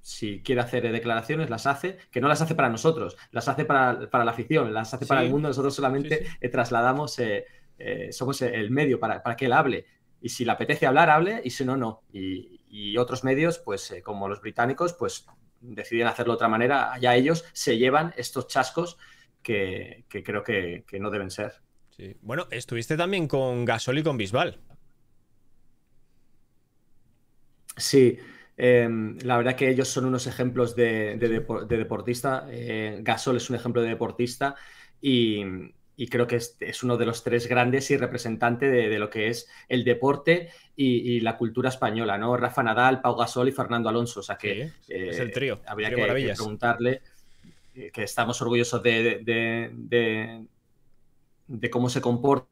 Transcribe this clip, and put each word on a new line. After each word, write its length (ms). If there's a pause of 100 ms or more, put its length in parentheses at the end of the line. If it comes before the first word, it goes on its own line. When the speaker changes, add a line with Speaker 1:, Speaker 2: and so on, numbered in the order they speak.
Speaker 1:
si 420
quiere 200
hacer, 240
eh, 60
declaraciones, 580
las 160
hace, 320 (120)
que 100
no 80
las 140
hace 120
para 160
nosotros, 460 (160)
las 160
hace 180
para, 440
para 140
la 80
afición, 420
las 200
hace 120
para 160
el 60
Speaker 2:
Sí. 40
Speaker 1:
mundo, 160
nosotros 260
solamente, 460
Speaker 2:
Sí, 60
sí. 40 (100)
Speaker 1:
eh, 100
trasladamos, 720
eh, 260 (320)
eh, 340
somos 300
el 280
medio 300
para, 220
para 140
que 100
él 60
hable. 340 (340)
Y 100
si 140
le 80
apetece 340
hablar, 240
hable, 340
y 60
si 140
no, 120
no. 260 (100)
Y, 560
y 300
otros 260
medios, 340
pues, 320
eh, 120
como 260
los 120
británicos, 540
pues, 320 (340)
deciden 460
hacerlo 280
de 20
otra 120
manera, 440
allá 240
ellos 360
se 260
llevan 380
estos 320
chascos 500 (440)
que, 680
que 140
creo 220
que, 420
que 140
no 100
deben 200
ser. 320 (280)
Speaker 2:
Sí. 320
Bueno, 280
estuviste 460
también 320
con 360
Gasol 340
y 40
con 140
Bisbal. 440 (3250)
Speaker 1:
Sí, 420 (380)
em, 680
la 120
verdad 200
que 120
ellos 200
son 180
unos 200
ejemplos 500
de, 400
de 120
depor-, 380
de 120
deportista. 720
Eh, 520
Gasol 340
es 140
un 60
ejemplo 260
de 60
deportista 640 (460)
y, 420 (540)
y 120
creo 180
que 100
es, 240
es 240
uno 120
de 100
los 180
tres 240
grandes 420
y 60
representante 760
de, 180
de 100
lo 120
que 180
es 200 (200)
el 160
deporte 640 (260)
y, 400
y 40
la 160
cultura 320
española, 480
¿no? 200
Rafa 260
Nadal, 380
Pau 160
Gasol 320
y 40
Fernando 360
Alonso. 320
O 20
sea 140
que, 240 (200)
Speaker 2:
Sí, 140 (100)
es 140
el 120
Speaker 1:
eh, 20
Speaker 2:
trío, 340
Speaker 1:
habría 220
Speaker 2:
trío 80
Speaker 1:
que, 200
que 140
Speaker 2:
maravillas. 0
Speaker 1:
preguntarle, 720 (720)
eh, 180
que 120
estamos 360
orgullosos 440
de, 400
de, 500
de, 720 (1000)
de 240
cómo 180
se 120
comportan 520